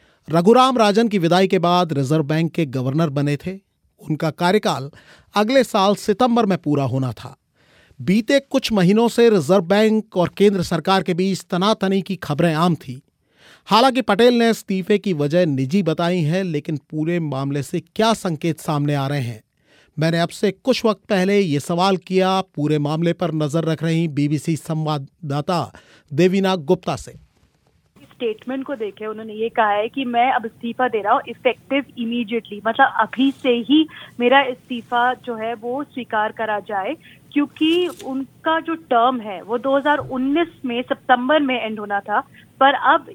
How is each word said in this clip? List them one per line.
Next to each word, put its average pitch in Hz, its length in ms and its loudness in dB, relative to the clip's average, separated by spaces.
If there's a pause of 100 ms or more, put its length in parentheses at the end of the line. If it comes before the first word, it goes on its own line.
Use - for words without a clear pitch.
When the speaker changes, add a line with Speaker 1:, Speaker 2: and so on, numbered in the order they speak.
(300)
Speaker 1:
रघुराम 240 480 4
राजन 220 300 4
की 202 100 0
विदाई 175 300 2
के 190 120 0
बाद 175 340 0
रिजर्व 143 300 0
बैंक 156 280 -2
के 170 140 -2
गवर्नर 135 440 -2
बने 143 280 -2
थे। 185 180 -10 (540)
उनका 156 200 -2
कार्यकाल 175 600 0 (440)
अगले 226 280 4
साल 202 320 2
सितंबर 233 500 2
में 190 120 0
पूरा 143 260 -2
होना 131 280 -2
था। - 260 -16 (640)
बीते 214 380 2
कुछ 269 340 -4
महीनों 208 340 4
से 233 220 4
रिजर्व 190 320 4
बैंक 214 560 0
और 175 200 2
केंद्र 202 240 4
सरकार 180 420 0
के 185 100 -2
बीच 185 380 -2
तनातनी 196 500 0
की 190 140 -6
खबरें 160 380 -2
आम 165 220 2
थी। 131 260 -12 (640)
हालांकि 247 360 4
पटेल 233 380 4
ने 233 100 4
इस्तीफे 202 480 -2
की 196 160 -2
वजह 147 320 2
निजी 139 380 0
बताई 170 360 0
है, 170 240 0
लेकिन 156 340 -4
पूरे 156 420 -4
मामले 139 440 -4
से 175 160 -6
क्या 220 340 0
संकेत 165 440 -4
सामने 147 380 -2
आ 139 120 -2
रहे 143 140 -4
हैं, 117 220 -8 (560)
मैंने 165 200 0
अब 170 100 -2
से 202 220 -2
कुछ - 340 -2
वक्त 214 240 0
पहले 196 300 2
ये 151 200 0
सवाल 180 380 0
किया 185 440 0
पूरे 151 380 -2
मामले 156 340 0
पर 170 200 -4
नजर 156 300 -2
रख 160 200 -2
रही 165 240 0
बीबीसी 147 480 -2
संवाददाता 151 1200 -6 (400)
देवीना 190 420 2
गुप्ता 170 400 -2
से। - 160 -14 (920)
Speaker 2:
statement 247 640 -8
को 285 100 -8
देखे, 214 300 -10
उन्होंने 220 280 -10
ये 220 160 -4
कहा 220 220 2
है 208 180 0
कि 269 160 -6
मैं 240 260 2
अब 240 140 -2
इस्तीफा 233 420 -4
दे 233 140 -2
रहा 208 120 2
हूँ 262 80 2
effective 240 600 -4
immediately, 226 840 -6
मतलब 262 280 2
अभी 226 360 0
से - 180 -4
ही 254 380 2 (320)
मेरा 247 220 4
इस्तीफा 247 720 -2
जो 247 220 -10
है 220 180 -6
वो 240 300 -8
स्वीकार 220 480 -4
करा 214 280 -6
जाए, 202 380 -6 (360)
क्योंकि 320 540 0 (180)
उनका 269 540 -4
जो 320 160 -6
term 254 460 0
है 202 200 -12
वो 214 160 -6
दो 269 200 0
हज़ार 294 200 0
उन्नीस 269 500 -2 (180)
में 240 160 -4
सितंबर 262 580 0
में 254 220 -2
end 220 180 -8
होना 208 200 -4
था, 208 200 -2 (400)
पर 269 140 6
अब 294 420 0